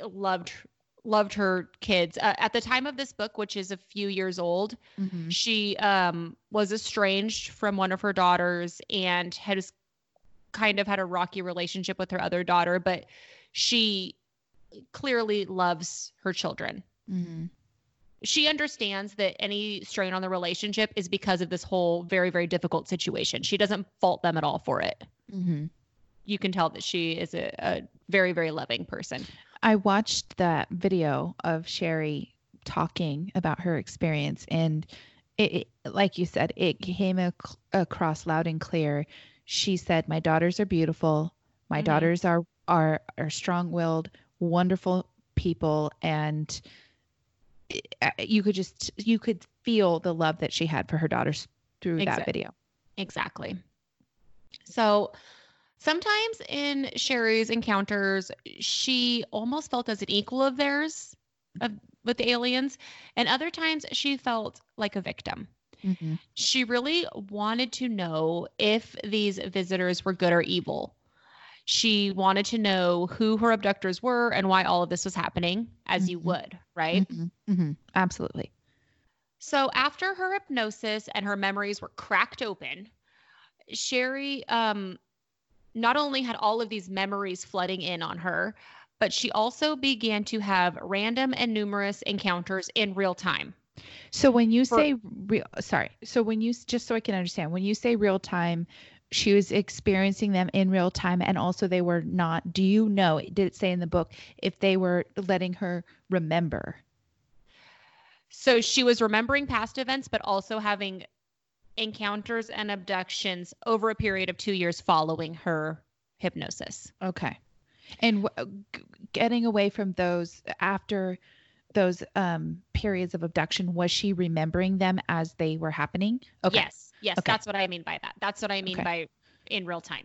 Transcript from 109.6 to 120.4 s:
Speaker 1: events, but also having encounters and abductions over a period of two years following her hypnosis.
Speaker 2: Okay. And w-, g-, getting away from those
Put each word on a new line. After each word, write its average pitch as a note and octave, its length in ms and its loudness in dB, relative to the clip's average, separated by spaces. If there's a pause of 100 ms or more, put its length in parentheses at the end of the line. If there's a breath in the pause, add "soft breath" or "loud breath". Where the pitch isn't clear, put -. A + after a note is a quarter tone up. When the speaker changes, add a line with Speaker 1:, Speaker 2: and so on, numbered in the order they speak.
Speaker 1:
events, C4 300 -4
but G#3+ 160 -2
also G3 340 -2
having G3 460 -4 (720)
encounters A3 760 -4
and G#3 200 -6
abductions F#3 840 -4 (120)
over A3 240 2
a G#3+ 40 -2
period F#3+ 360 0
of F3+ 60 -8
two - 160 -2
years F3 280 0
following D#3+ 540 2
her D#3+ 480 -4 (360)
hypnosis. - 760 -8 (100)
Speaker 2:
Okay. F3+ 360 -4 (640 loud breath)
And G#3+ 220 4
w-, - 400 -6 (100)
g-, - 100 -14 (300)
getting A#3 340 2
away G3+ 240 4
from G3 240 -4
those F3 480 -2 (180)